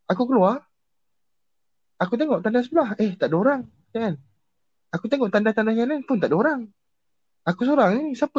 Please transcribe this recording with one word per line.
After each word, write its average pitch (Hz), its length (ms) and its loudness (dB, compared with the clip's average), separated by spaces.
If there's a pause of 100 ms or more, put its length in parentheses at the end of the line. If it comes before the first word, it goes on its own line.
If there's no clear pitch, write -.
Aku 240 240 -2
keluar, 240 400 2 (1300)
aku 185 240 -2
tengok 277 240 0
tandas 247 240 0
sebelah, 262 320 0
eh, 202 160 -2
tak 131 160 -2
ada 160 80 2
orang, 262 220 2 (340)
kan? 214 240 -4 (720)
Aku 175 160 -6
tengok 254 240 0
tandas-tandas 220 480 2
yang 240 80 0
lain 285 160 -4
pun 247 160 0
tak - 80 0
ada 147 100 2
orang. 269 240 0 (840)
Aku 180 160 -2
seorang 247 340 2
ni, 302 160 -4
siapa 294 260 -4